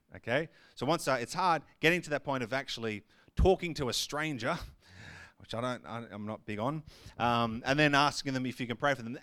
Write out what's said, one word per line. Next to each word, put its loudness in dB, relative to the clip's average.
okay? 0
So -4
once 2
I, 4
it's -6
hard 2
getting 4
to -10
that -2
point -2
of -6
actually -4
talking 4
to -2
a 0
stranger, -2
<laughs> -20
which -18
I -4
don't, -4
I, -10
I'm -10
not -8
big -6
on, -2
um, 2
and 2
then 6
asking 4
them -2
if -6
you -4
can -4
pray 2
for -6
them, -8